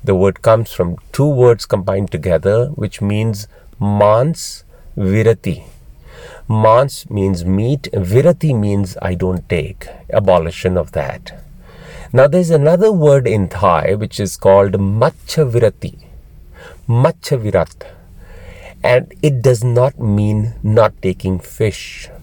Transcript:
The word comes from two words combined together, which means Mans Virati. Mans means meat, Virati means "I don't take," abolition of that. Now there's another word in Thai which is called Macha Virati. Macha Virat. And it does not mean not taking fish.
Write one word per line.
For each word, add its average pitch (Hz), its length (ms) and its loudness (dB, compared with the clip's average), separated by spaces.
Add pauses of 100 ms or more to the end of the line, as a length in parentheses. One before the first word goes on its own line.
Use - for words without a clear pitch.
The 98 120 0
word 95 260 0
comes 113 300 2
from 87 260 -4 (140)
two 139 160 0
words 123 400 2
combined 98 420 -2
together, 85 480 0 (120)
which 123 300 -8
means 104 480 -4 (320)
Mans 104 840 0 (340)
Virati. 101 680 0 (840)
Mans 113 640 2
means 98 360 -2
meat, 110 480 -2
Virati 135 640 2
means 101 440 -2
"I 92 120 -4
don't 90 360 -4
take," 87 380 -6 (240)
abolition 92 680 0
of 82 160 -4
that. 67 380 -8 (800)
Now 131 160 4
there's 170 220 2
another 170 420 4
word 147 360 4
in 101 220 0
Thai 85 440 0
which 104 260 -6
is 98 160 -4
called 98 440 4
Macha 113 680 -2
Virati. 113 480 -2 (920)
Macha 127 520 0
Virat. 101 480 -2 (960)
And 123 380 0
it 139 200 0
does 120 220 2
not 123 360 0
mean 107 640 0
not 107 400 2
taking 95 380 -4
fish. - 680 -6 (140)